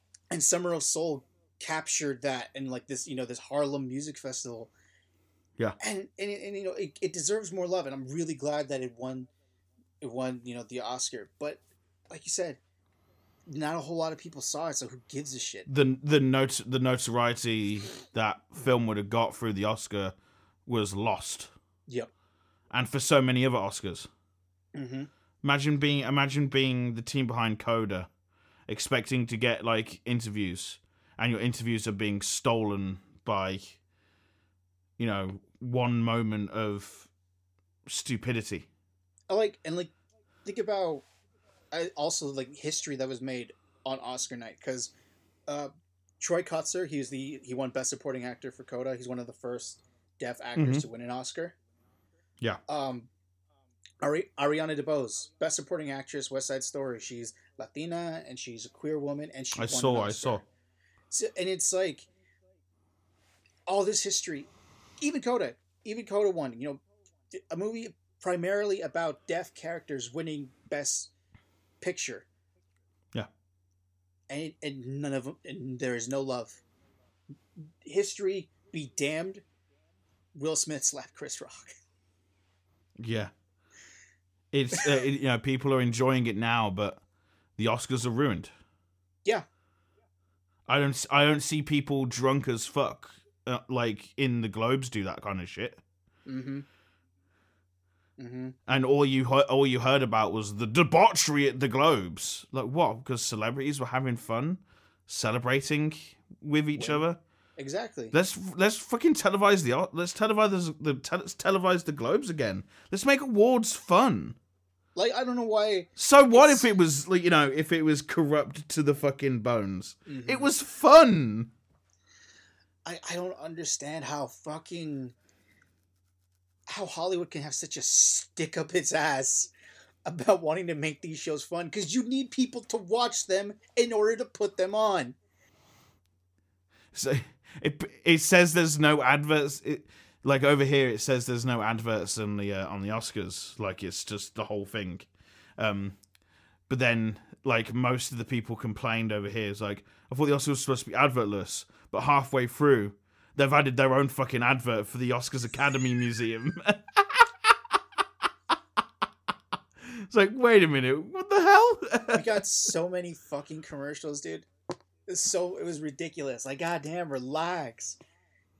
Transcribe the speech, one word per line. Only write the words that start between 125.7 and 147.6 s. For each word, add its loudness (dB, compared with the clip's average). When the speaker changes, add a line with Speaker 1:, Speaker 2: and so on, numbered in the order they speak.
Speaker 1:
how -8
Hollywood -4
can -8
have -6
such -8
a -8
stick 2
up -2
its 2
ass 2
about 4
wanting -2
to -2
make -4
these -10
shows -6
fun, -8
'cause -6
you 2
need -2
people -2
to -4
watch 0
them -2
in 2
order 4
to -6
put -4
them 0
on. 0
Speaker 2:
So -2
it, -2
it 6
says 6
there's 4
no 6
adverts. 2
It, -6
like, 4
over 6
here, 4
it -4
says 0
there's -2
no 0
adverts -2
on -4
the, -4
uh, -4
on -8
the -6
Oscars. -8
Like, -6
it's -8
just -10
the -6
whole -6
thing. -8
Um, -4
but -2
then, 0
like, 0